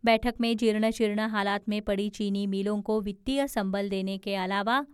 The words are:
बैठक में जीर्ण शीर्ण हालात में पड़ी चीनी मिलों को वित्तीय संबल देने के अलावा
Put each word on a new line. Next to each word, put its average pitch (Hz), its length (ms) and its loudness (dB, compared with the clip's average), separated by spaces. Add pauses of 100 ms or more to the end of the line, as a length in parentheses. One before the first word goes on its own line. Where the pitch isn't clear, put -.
बैठक 233 360 4
में 233 160 2
जीर्ण 220 340 4
शीर्ण 214 280 0
हालात 208 500 0
में 208 120 -2
पड़ी 208 280 -2
चीनी 202 380 -2
मिलों 196 340 -2
को 214 200 0
वित्तीय 262 460 -2
संबल 202 420 -2
देने 190 280 -2
के 196 180 -4
अलावा 202 580 0